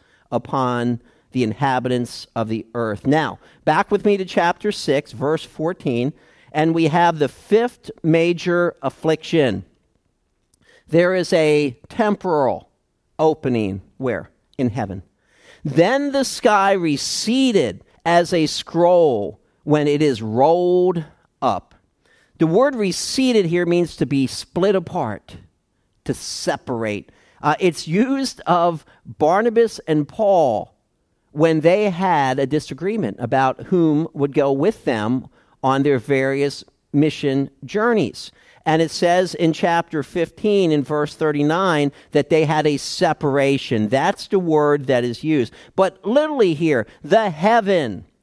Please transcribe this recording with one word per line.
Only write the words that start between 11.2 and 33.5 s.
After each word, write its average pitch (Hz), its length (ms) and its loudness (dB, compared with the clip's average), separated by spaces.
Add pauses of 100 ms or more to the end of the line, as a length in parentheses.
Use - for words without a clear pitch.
a 151 460 2 (120)
temporal 175 800 -2 (500)
opening 120 640 0 (160)
where? 120 340 -6 (260)
In 127 120 0
heaven. 98 340 -8 (600)
"Then 214 480 0
the 269 140 0
sky 196 460 2
receded 180 1120 -2 (200)
as 170 300 2
a 160 140 2
scroll 165 920 2 (240)
when 147 240 2
it 147 140 2
is 127 220 0
rolled 175 800 2 (360)
up." 107 360 -4 (640)
The 165 80 2
word 254 280 2
receded 220 720 0
here 170 220 0
means 175 300 0
to 143 100 -2
be 135 180 0
split 190 500 -2
apart, 160 640 -8 (680)
to 127 100 -4
separate. 113 960 -6 (320)
Uh, 147 160 0
it's 180 280 -2
used 254 600 -2
of 170 380 0 (200)
Barnabas 214 840 0
and 151 200 0
Paul 165 680 0 (580)
when 160 300 2
they 190 300 4
had 156 480 0
a 139 80 0
disagreement 151 720 -4
about 131 480 0